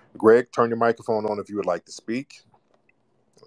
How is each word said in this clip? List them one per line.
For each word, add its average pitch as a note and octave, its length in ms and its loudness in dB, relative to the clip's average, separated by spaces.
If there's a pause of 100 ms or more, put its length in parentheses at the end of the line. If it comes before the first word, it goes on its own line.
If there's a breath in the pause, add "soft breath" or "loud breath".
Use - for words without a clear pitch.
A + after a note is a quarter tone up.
(180 soft breath)
Greg, A#2 340 4
turn A#2 200 0
your A2+ 60 -4
microphone A2+ 500 -2
on G#2+ 100 -4
if F#2+ 140 -10
you G#2 60 -10
would F#2+ 100 -4
like F2 180 -4
to - 60 -20
speak. - 500 -10 (1040)